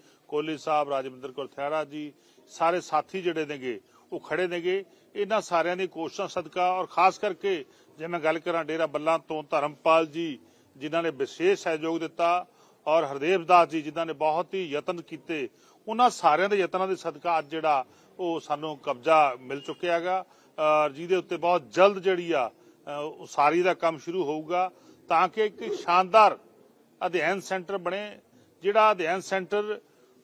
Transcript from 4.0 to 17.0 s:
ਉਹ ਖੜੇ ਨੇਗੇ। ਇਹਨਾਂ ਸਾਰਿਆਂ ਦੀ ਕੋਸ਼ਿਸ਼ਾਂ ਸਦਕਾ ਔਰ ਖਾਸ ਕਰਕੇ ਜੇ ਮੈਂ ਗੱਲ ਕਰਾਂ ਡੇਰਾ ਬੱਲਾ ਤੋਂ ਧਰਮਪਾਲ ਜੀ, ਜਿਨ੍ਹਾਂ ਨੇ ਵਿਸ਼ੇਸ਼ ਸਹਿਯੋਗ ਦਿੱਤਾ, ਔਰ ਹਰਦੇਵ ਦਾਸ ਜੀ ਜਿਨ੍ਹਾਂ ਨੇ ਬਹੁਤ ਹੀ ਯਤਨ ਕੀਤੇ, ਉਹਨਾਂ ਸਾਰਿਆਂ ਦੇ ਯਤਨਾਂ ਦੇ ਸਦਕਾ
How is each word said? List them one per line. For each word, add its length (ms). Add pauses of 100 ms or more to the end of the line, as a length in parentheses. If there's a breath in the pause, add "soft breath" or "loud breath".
ਉਹ 80
ਖੜੇ 260
ਨੇਗੇ। 380 (300 soft breath)
ਇਹਨਾਂ 260
ਸਾਰਿਆਂ 360
ਦੀ 100
ਕੋਸ਼ਿਸ਼ਾਂ 420
ਸਦਕਾ 440
ਔਰ 140
ਖਾਸ 320
ਕਰਕੇ 460 (340 soft breath)
ਜੇ 80
ਮੈਂ 140
ਗੱਲ 180
ਕਰਾਂ 260
ਡੇਰਾ 220
ਬੱਲਾ 320
ਤੋਂ 320
ਧਰਮਪਾਲ 560
ਜੀ, 320 (380 soft breath)
ਜਿਨ੍ਹਾਂ 260
ਨੇ 80
ਵਿਸ਼ੇਸ਼ 520
ਸਹਿਯੋਗ 360
ਦਿੱਤਾ, 480 (400 soft breath)
ਔਰ 180
ਹਰਦੇਵ 400
ਦਾਸ 240
ਜੀ 140
ਜਿਨ੍ਹਾਂ 240
ਨੇ 60
ਬਹੁਤ 420
ਹੀ 160
ਯਤਨ 300
ਕੀਤੇ, 480 (400 soft breath)
ਉਹਨਾਂ 220
ਸਾਰਿਆਂ 380
ਦੇ 80
ਯਤਨਾਂ 320
ਦੇ 80
ਸਦਕਾ 420